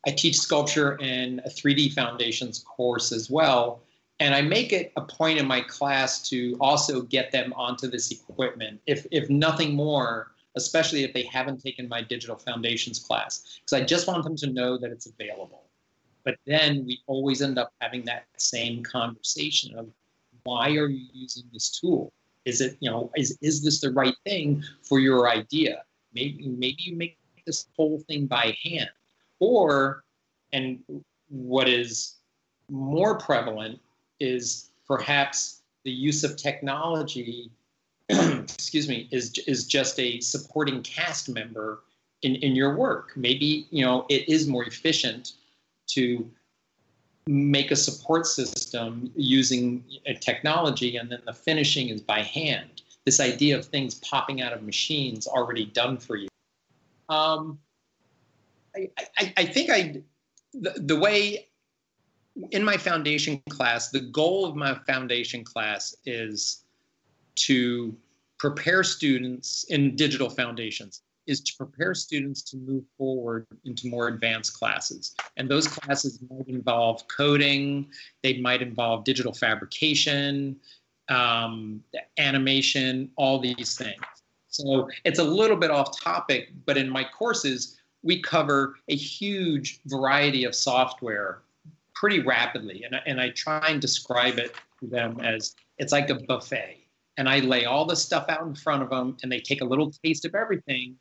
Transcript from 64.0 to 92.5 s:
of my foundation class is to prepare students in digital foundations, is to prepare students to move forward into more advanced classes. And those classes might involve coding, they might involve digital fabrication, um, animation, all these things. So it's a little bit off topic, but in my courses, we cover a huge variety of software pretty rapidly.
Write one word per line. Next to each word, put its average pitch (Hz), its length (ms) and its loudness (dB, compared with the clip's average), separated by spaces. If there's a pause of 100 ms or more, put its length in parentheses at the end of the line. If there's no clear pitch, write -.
of 156 100 -6
my 139 200 0 (120)
foundation 120 560 -2
class 107 520 -6 (100)
is 113 580 -6 (720)
to 123 600 2 (420)
prepare 165 460 2
students 127 800 0
in 139 320 2
digital 139 320 2
foundations, 117 720 -6 (260)
is 139 140 -2
to - 160 -6
prepare 151 360 -4
students 143 480 -4
to - 160 -14
move 131 260 -4 (140)
forward 120 480 -4 (200)
into 123 220 -8
more 120 200 -2
advanced 113 460 -2
classes. - 600 -4 (220)
And 131 140 -6
those 156 180 2
classes 139 520 -4 (100)
might 131 180 -12
involve 117 600 2
coding, 143 800 2 (340)
they 131 140 2
might 123 240 2
involve 117 420 0
digital 127 300 0
fabrication, 139 1200 0 (540)
um, 113 760 0 (340)
animation, 135 1000 2
all 135 220 4
these 123 380 -4
things. 104 240 -8 (460)
So 135 420 0 (140)
it's 160 160 2
a 170 40 6
little 196 340 6
bit 160 140 4
off 143 280 2
topic, 170 540 -2 (120)
but 139 120 2
in 135 120 0
my 131 140 -2
courses, 143 720 -2 (260)
we 175 180 2
cover 143 540 2 (140)
a 151 60 0
huge 170 920 -4
variety 135 580 2
of 120 120 -2
software 117 840 0 (520)
pretty 202 260 2
rapidly. 117 640 0